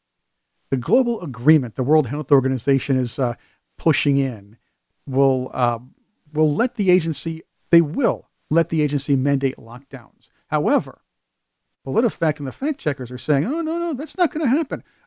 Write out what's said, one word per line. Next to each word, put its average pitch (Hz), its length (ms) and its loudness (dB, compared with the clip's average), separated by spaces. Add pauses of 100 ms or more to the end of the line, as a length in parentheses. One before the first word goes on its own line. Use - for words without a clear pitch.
(720)
The 135 80 0
global 233 420 0
agreement 135 540 2
the 135 80 -4
World 143 240 2
Health 143 260 -2
Organization 131 640 2
is, 123 200 -4
uh, 120 160 -2 (420)
pushing 147 400 2
in 113 400 -4 (500)
will, 131 460 2
uh, 120 280 0 (520)
will 151 220 2
let 233 220 -2
the 190 140 0
agency, 165 520 0 (280)
they 170 120 8
will 156 400 -2 (260)
let 165 180 2
the 156 140 0
agency 143 340 0
mandate 135 400 0
lockdowns. 117 720 -18 (200)
However, 156 540 -2 (840)
PolitiFact 165 520 0
and 143 80 -8
the 131 60 -8
fact 285 260 -4
checkers 131 320 -6
are 123 80 -10
saying, 143 260 0
"Oh, 285 160 -4
no, 320 180 -4
no, 339 160 -4
that's 254 220 -10
not 359 140 0
gonna 302 180 -2
happen." 240 340 -2 (240)